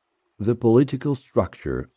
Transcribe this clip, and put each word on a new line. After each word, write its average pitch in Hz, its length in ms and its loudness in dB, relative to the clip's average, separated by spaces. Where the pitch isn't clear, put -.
The 110 160 0
political 131 600 2
structure - 800 -4